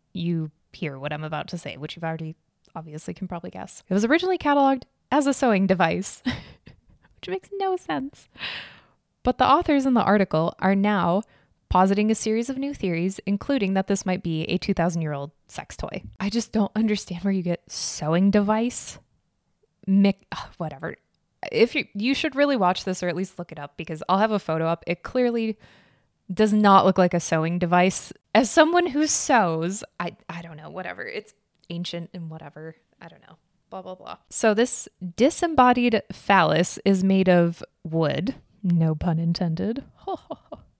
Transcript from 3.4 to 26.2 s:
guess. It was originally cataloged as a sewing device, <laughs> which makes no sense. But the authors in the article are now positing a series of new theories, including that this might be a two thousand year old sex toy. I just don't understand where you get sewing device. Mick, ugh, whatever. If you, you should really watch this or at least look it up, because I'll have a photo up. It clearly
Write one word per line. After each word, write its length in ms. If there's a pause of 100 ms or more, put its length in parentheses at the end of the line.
guess. 380
It 60
was 100
originally 340
cataloged 440 (280)
as 160
a 60
sewing 340
device, 580
<laughs> 920
which 120
makes 260
no 220
sense. 520 (960)
But 140
the 100
authors 360
in 100
the 80
article 580
are 160
now 460 (480)
positing 400
a 40
series 340
of 100
new 160
theories, 520
including 480
that 140
this 180
might 160
be 220
a 140
two 160
thousand 280
year 100
old 200 (160)
sex 280
toy. 260 (180)
I 100
just 220
don't 240
understand 480
where 80
you 100
get 260
sewing 600
device. 680 (880)
Mick, 280 (140)
ugh, 280
whatever. 380 (540)
If 240
you, 200
you 200
should 220
really 200
watch 280
this 180
or 60
at 80
least 220
look 120
it 80
up, 180
because 320
I'll 100
have 120
a 80
photo 280
up. 200
It 160
clearly 560 (760)